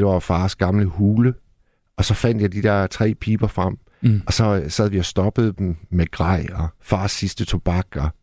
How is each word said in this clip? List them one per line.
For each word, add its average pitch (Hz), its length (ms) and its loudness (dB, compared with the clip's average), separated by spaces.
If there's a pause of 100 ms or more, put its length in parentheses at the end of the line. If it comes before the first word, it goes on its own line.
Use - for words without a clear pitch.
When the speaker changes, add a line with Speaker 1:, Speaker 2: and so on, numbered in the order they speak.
Speaker 1:
der 101 60 4
var 92 120 2
fars 90 360 0
gamle 98 300 0
hule, 104 480 2 (640)
og - 80 2
så - 80 2
fandt 113 280 0
jeg 98 120 2
de 101 80 -6
der 101 260 2
tre 110 280 0
piber 110 320 0
frem, 92 300 -2 (240)
Speaker 2:
Mm. 107 260 4
Speaker 1:
og - 60 0
så 104 340 2
sad 104 220 0
vi 98 100 0
og 87 60 0
stoppede 104 520 0
dem 90 180 -2 (140)
med 87 220 0
grej, 82 420 0
og 80 140 -4 (140)
fars 98 300 -2
sidste - 340 -6
tobak, 90 500 -2
og, 73 140 -2 (140)